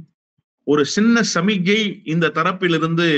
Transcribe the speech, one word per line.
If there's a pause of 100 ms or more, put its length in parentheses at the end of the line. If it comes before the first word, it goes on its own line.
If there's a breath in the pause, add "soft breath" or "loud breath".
(640)
ஒரு
சின்ன
சமிக்ஞை
இந்த
தரப்பிலிருந்து (100)